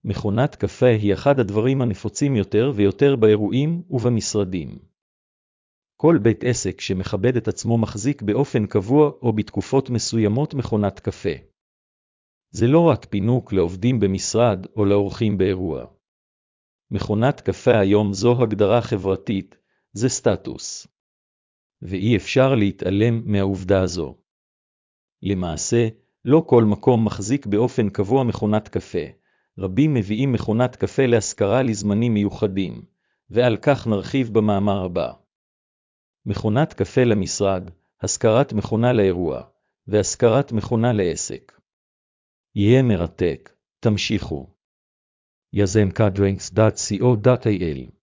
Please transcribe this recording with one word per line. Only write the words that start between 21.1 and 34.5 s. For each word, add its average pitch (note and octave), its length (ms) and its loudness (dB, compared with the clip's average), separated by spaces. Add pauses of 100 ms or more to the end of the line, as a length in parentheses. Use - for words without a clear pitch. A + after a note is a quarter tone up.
ואי G2 340 0
אפשר C3 400 2
להתעלם G#2+ 680 0
מהעובדה G2 560 0
הזו. F2 360 -4 (1040)
למעשה, F#2+ 680 -2 (380)
לא D#3 220 4
כל A#2 160 6
מקום A2+ 420 2
מחזיק G#2 400 -4
באופן G#2+ 440 0
קבוע G#2+ 340 0
מכונת G#2+ 440 -2
קפה. E2+ 380 -6 (520)
רבים F#2+ 360 0
מביאים A2 380 0
מכונת A#2+ 440 -2
קפה C3 300 0
להשכרה A#2 580 0
לזמנים G#2+ 500 0
מיוחדים, G2 720 -2 (440)
ועל A#2 320 0
כך C#3 260 0
נרחיב A2+ 460 -2
במאמר G2+ 500 2